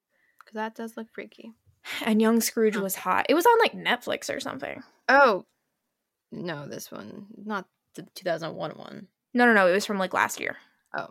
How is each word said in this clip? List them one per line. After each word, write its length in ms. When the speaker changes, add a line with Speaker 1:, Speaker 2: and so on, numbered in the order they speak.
Speaker 1:
'Cause 80
that 220
does 200
look 160
freaky. 420
Speaker 2:
And 160
young 180
Scrooge 360
Speaker 1:
Huh. 80
Speaker 2:
was 120
hot. 320
It 60
was 120
on, 140
like, 140
Netflix 600
or 60
something. 440
Speaker 1:
Oh. 360
No, 360
this 240
one. 440
Not 320
the 80
two 80
thousand 320
one 220
one. 320
Speaker 2:
No, 140
no, 60
no. 140
It 60
was 120
from, 140
like, 140
last 260
year. 180
Speaker 1:
Oh. 160